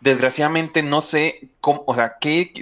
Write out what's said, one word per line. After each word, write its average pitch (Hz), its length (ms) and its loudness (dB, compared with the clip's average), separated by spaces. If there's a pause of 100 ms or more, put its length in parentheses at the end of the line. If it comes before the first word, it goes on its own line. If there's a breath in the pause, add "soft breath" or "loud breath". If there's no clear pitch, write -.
desgraciadamente 151 800 0
no 147 200 0
sé 151 580 -4
cómo, 143 260 0
o 127 80 0
sea, 117 260 0
qué, 165 420 0